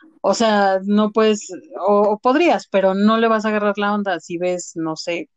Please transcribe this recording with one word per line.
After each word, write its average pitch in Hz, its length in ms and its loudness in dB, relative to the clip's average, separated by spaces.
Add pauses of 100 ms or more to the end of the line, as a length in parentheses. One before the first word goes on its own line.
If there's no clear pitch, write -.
(220)
O 196 120 0
sea, 202 520 2
no 208 260 2
puedes, 214 380 0 (380)
o, 208 140 4 (120)
o 208 60 -6
podrías, 262 500 0
pero 190 260 2
no 208 220 2
le 226 120 2
vas 214 160 0
a 220 40 -2
agarrar 208 280 -2
la 208 160 -2
onda 196 280 -4
si 170 160 -10
ves, 180 380 -4
no 160 220 -6
sé 170 400 -8